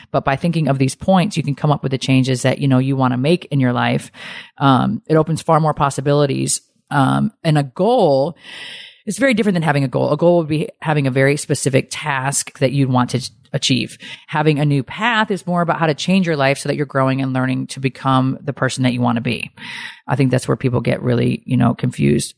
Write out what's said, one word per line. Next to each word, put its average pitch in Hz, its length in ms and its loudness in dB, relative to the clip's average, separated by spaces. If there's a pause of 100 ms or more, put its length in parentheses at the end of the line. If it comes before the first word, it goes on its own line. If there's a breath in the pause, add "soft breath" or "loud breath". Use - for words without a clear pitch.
(120)
but 139 140 -2
by 139 100 0
thinking 160 320 -2
of 143 120 0
these 135 160 2
points, 185 420 0
you 156 60 -2
can 143 120 -2
come 151 160 0
up 143 100 0
with 139 100 -2
the 135 60 -2
changes 131 460 0
that, 131 160 0
you 143 80 0
know, 131 120 4
you 135 160 0
wanna 127 220 0
make 151 280 0
in 143 140 -2
your 123 140 2
life. 120 380 -2 (460 loud breath)
Um, 131 500 2
it 160 80 2
opens 156 260 0
far 156 180 2
more 156 160 0
possibilities. 139 840 0 (300)
Um, 139 400 2 (120)
and 156 140 2
a 143 60 2
goal 165 760 2 (720 loud breath)
is 202 100 -6
very 262 160 2
different 208 220 2
than 165 80 0
having 143 200 2
a 135 40 0
goal. 131 240 0
A 147 60 0
goal 175 200 4
would 160 100 0
be 151 220 -4 (140)
having 151 240 0
a 127 40 0
very 135 240 2
specific 135 540 -2
task 139 680 -4
that 135 120 0
you'd 139 200 2
want 123 200 2
to 123 200 -4 (220)
achieve. 123 440 -2 (300 loud breath)
Having 151 320 2
a 151 60 2
new 143 180 2
path 220 460 -2
is 190 160 -4
more 175 160 -2
about 160 180 0
how 160 80 4
to 151 60 2
change 185 320 2
your 165 120 0
life 139 200 2
so - 120 -6
that 139 80 -2
you're 143 80 -2
growing 131 360 0
and 131 120 -2
learning 131 340 -2
to - 140 -12
become 131 600 0
the 139 120 -6
person 131 300 -2
that 127 100 2
you 123 80 -4
wanna 120 180 0
be. 117 320 -4 (560 loud breath)
I 135 80 -2
think 131 160 2
that's 131 160 0
where 135 100 0
people 123 240 -2
get 127 200 -2
really, 123 440 0
you 127 120 -2
know, 123 160 2
confused. - 640 -2